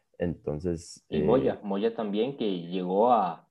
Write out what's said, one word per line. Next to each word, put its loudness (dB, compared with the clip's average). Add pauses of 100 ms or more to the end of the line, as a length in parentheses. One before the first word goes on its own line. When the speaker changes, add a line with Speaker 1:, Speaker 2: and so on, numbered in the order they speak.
(180)
Speaker 1:
entonces, -6
Speaker 2:
Y -2
Speaker 1:
eh, 2
Speaker 2:
Moya, 2
Moya -2
también, -2
que -4
llegó 2
a, 0